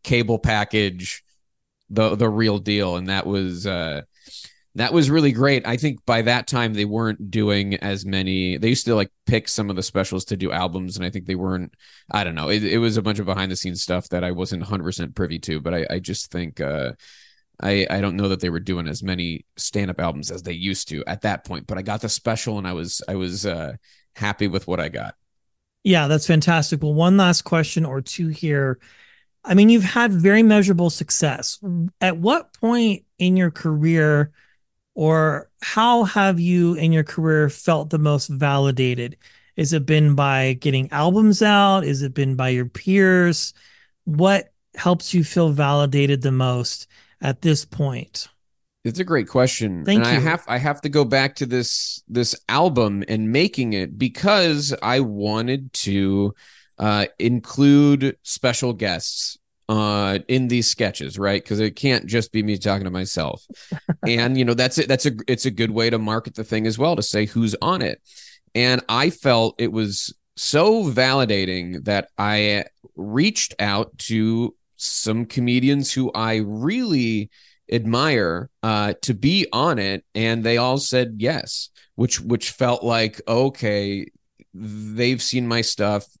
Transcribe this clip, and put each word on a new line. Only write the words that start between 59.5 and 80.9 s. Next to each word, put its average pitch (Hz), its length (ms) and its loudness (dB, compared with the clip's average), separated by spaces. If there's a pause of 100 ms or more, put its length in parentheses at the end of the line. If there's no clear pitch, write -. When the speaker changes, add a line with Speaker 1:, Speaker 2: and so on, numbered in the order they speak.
Speaker 1:
uh, 104 500 0 (100)
in 127 180 0
these 120 220 0
sketches, 95 500 -4
right? 98 240 0
'Cause 104 160 -4
it 110 160 0
can't 135 300 0
just 110 260 -2
be 110 100 0
me 104 160 -2
talking 98 280 -2
to 90 60 -4
myself. 90 540 -6 (300)
Speaker 2:
<laughs> - 320 -6
Speaker 1:
And, 120 300 2
you 127 80 2
know, 120 80 2
that's 127 240 0
it. 156 100 0
That's 131 180 0
a, 143 60 2 (160)
it's 127 180 -2
a 131 60 2
good 107 200 -2
way 113 180 0
to 113 80 0
market 110 380 -4
the 110 100 -8
thing 110 220 -2
as 107 100 -2
well, 120 180 2
to 107 80 -2
say 107 220 0
who's 107 360 0
on 175 200 -2
it. 80 200 -6 (540)
And 123 320 2
I 127 220 2
felt 117 480 2
it 113 160 -2
was 107 400 -4 (240)
so 202 480 2
validating 104 1000 0
that 101 340 -2
I 104 480 0 (300)
reached 117 640 -2
out 101 380 -4
to 113 580 -2 (220)
some 110 480 -4
comedians 127 640 0
who 131 220 -2
I 113 240 -2
really 113 920 -2 (400)
admire, 113 800 0 (140)
uh, 104 380 0
to - 120 -2
be 147 380 0
on 135 280 0
it. 98 260 -4 (100)
And 113 300 -2
they 117 100 2
all 127 220 2
said 127 400 -2